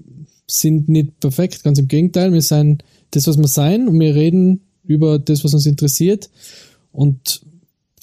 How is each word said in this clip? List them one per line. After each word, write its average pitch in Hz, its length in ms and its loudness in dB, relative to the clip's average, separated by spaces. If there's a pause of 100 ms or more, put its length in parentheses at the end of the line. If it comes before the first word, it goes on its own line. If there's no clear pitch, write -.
(460)
sind 156 420 -2
nicht 156 320 0
perfekt, 170 420 -4
ganz 143 160 2
im 135 100 0
Gegenteil, 180 440 0
wir 165 100 2
sind 147 420 0 (260)
das, 139 160 0
was 156 100 0
wir 147 120 2
sein, 175 380 0
und 165 140 2
wir 151 140 2
reden 180 480 2 (220)
über 151 340 0
das, 147 260 -2
was 147 80 0
uns 147 140 2
interessiert 156 640 -2 (600)
und 139 520 -4 (600)